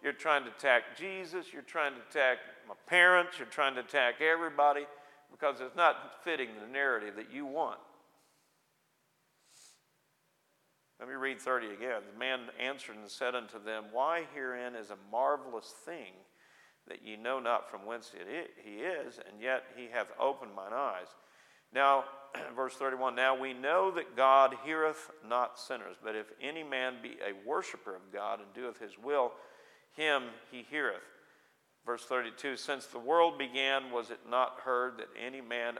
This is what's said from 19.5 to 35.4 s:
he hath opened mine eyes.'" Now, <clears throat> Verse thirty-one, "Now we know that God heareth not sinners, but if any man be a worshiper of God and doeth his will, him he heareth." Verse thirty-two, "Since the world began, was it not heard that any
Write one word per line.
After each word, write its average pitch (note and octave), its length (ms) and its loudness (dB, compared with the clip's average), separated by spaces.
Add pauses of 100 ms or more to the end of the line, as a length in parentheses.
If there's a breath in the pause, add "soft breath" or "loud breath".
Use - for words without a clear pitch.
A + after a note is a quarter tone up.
he A#2+ 140 -12
hath A2 280 -4
opened C3 380 -2
mine G2 180 -8
eyes.'" A2 420 -4 (560 soft breath)
Now, C#3 340 6 (280)
<clears throat> C3+ 220 -8
Verse B2+ 180 -2
thirty-one, C3 420 -2
"Now C3 240 4
we C3 140 -4
know E3 380 2
that E3+ 240 -6
God C3+ 480 10
heareth D#3 480 0 (160)
not A#2+ 320 0
sinners, G2+ 440 -8
but A2 120 -4
if G#2+ 120 -4 (140)
any D#3 220 -6
man C3 380 -2
be A#2+ 200 -12
a G2 260 -6
worshiper C#3 480 -6
of F#2+ 160 -16
God G#2 280 -4
and G2 140 -18
doeth A#2 260 -8
his G2+ 180 -14
will, B2+ 340 0 (640 loud breath)
him D3 280 2 (280)
he B2 180 -14
heareth." C3 340 -2 (840 soft breath)
Verse A#2 200 -4
thirty-two, B2 520 -4
"Since - 300 -6
the - 120 -10
world D#3+ 380 4
began, C3+ 540 0
was A#2 200 -4
it A2+ 80 -10 (100)
not B2 340 2
heard B2 340 0
that G#2+ 120 -10 (100)
any C3 220 -8